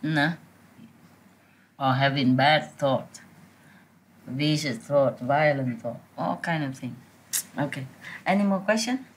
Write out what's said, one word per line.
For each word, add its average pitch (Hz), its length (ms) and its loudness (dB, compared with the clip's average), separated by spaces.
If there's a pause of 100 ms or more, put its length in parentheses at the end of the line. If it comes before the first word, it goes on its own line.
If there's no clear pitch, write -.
no? 156 320 0 (1400)
Or 135 160 2
having 135 420 4
bad 147 420 4
thought, - 420 -2 (1040)
vicious 143 520 -2
thought, 139 420 2
violent 135 640 0
thought, 117 180 -8 (160)
all 170 200 -4
kind 160 280 -4
of 135 140 -6
thing. 120 180 -10 (640)
Okay. 139 280 -4 (400)
Any 202 180 2
more 196 160 2
question? 226 440 -2 (120)